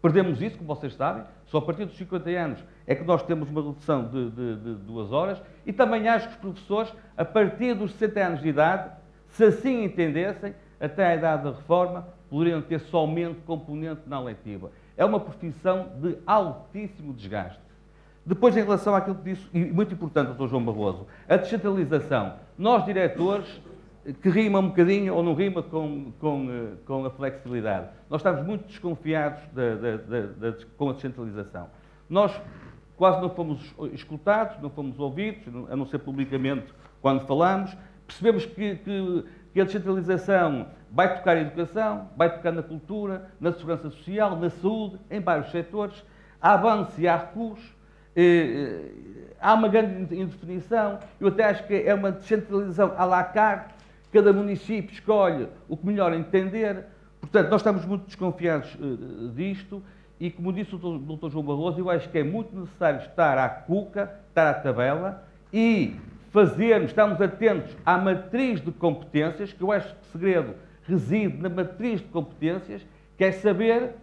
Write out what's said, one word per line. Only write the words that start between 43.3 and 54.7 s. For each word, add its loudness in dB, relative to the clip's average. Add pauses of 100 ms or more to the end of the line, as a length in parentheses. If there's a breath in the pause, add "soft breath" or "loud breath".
na 0
segurança -6
social, -2
na -2
saúde, -4 (100)
em -6
vários 0
setores. -6 (360 soft breath)
Há 8
avanços 2
e 2
há 4
recuos, -10 (400 soft breath)
eh, 4
eh, 2
há 6
uma 4
grande 2
indefinição. -4 (180 loud breath)
Eu 2
até 4
acho 2
que 0
é 4
uma 2
descentralização 0
à 2
la 4
carte, 0 (380 loud breath)
cada 8
município 0